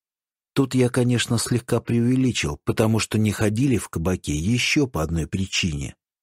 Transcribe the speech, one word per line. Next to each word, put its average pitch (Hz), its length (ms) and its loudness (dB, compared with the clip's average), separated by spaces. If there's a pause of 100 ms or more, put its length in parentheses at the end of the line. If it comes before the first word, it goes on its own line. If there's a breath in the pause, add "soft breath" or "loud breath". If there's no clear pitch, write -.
(540)
Тут 135 200 0
я, 127 140 4
конечно, 120 500 0
слегка 120 420 0
преувеличил, 120 840 0
потому 110 340 2
что 107 200 -2
не 107 120 4
ходили 110 460 2
в - 120 -4
кабаке 85 460 -2
еще 113 520 0
по 80 160 -4
одной 80 240 -2
причине. 82 680 -4 (280)